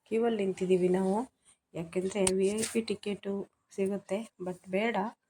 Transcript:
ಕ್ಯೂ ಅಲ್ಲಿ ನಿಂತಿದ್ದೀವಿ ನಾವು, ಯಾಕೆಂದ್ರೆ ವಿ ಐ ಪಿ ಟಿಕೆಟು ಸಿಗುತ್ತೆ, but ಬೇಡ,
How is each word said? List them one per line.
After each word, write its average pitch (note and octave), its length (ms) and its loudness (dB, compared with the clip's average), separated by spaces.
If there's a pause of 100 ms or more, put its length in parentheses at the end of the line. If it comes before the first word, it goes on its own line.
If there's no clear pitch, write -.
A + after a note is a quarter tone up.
ಕ್ಯೂ A3+ 180 0
ಅಲ್ಲಿ A3 220 2
ನಿಂತಿದ್ದೀವಿ F#3 420 2
ನಾವು, F#3+ 400 2 (460)
ಯಾಕೆಂದ್ರೆ F#3 600 0
ವಿ F#3+ 140 4
ಐ G#3+ 140 0 (100)
ಪಿ A3+ 80 2
ಟಿಕೆಟು G3+ 680 -6 (260)
ಸಿಗುತ್ತೆ, G3 540 -2 (120)
but F3+ 300 -8
ಬೇಡ, G#3+ 260 0 (340)